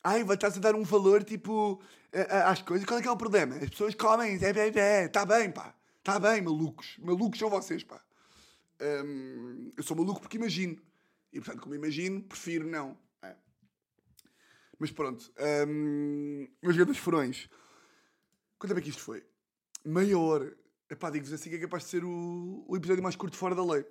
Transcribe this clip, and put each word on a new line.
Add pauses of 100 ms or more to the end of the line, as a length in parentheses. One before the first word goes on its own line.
"Ai,
vai
estar
a
dar
um
valor,
tipo, (300)
a,
a,
às
coisas,
qual
é
que
é
o
problema?
As
pessoas
comem,
é,
é,
é,
tá
bem,
pá, (280)
tá
bem,
malucos,
malucos
são
vocês,
pá." (800)
Ahm,
eu
sou
maluco
porque
imagino, (520)
e
portanto,
como
imagino,
prefiro
não, (260)
é. (1400)
Mas
pronto,
ahm, (140)
meus
grandes
furões, (1080)
quanto
tempo
é
que
isto
foi? (640)
Meia
hora. (320)
Epá,
digo-vos
assim
que
é
capaz
de
ser
o,
o
episódio
mais
curto
fora
da
lei.